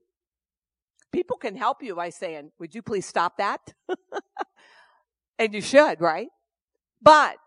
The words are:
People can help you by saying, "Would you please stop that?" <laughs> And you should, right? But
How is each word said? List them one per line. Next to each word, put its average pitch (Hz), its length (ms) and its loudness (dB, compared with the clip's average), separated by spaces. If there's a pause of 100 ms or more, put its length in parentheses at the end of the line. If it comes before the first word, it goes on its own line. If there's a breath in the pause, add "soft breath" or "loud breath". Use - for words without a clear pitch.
(1120)
People - 260 -4
can 202 180 -10
help 262 280 -4
you 202 120 -12
by 175 140 -6
saying, 160 500 -12
"Would 165 160 -16
you 226 60 -14
please 196 240 -6
stop 175 320 -2
that?" 208 360 -6 (140)
<laughs> 370 80 -4 (1400 soft breath)
And 220 160 -2
you 208 80 -8
should, 262 400 4
right? 175 280 -2 (720)
But 302 460 8